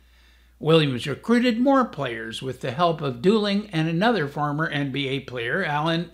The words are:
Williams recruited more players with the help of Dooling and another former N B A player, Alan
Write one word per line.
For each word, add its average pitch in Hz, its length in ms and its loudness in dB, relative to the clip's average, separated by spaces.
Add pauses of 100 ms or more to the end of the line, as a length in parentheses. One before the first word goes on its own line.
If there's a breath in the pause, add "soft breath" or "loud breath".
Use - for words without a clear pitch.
(600 soft breath)
Williams 147 480 2
recruited 233 520 0
more 269 240 4
players 113 580 -8
with 131 200 -8
the 139 100 -4
help 160 300 0
of 127 200 -4
Dooling 208 500 2
and 160 160 0
another 170 400 2
former 147 400 -2
N 143 240 -2
B 139 160 -2
A 135 140 -2
player, 123 420 -4
Alan 165 500 -2